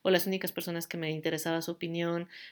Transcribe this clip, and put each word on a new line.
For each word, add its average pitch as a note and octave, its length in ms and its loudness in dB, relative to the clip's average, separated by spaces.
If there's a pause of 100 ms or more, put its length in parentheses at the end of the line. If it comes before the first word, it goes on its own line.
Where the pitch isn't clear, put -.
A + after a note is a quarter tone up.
o F#3 80 4
las F3+ 160 6
únicas F#3+ 260 0
personas E3+ 340 -4
que - 120 -8
me D#3+ 120 -2
interesaba D#3+ 520 0
su E3 100 -4
opinión. E3+ 560 -2 (240)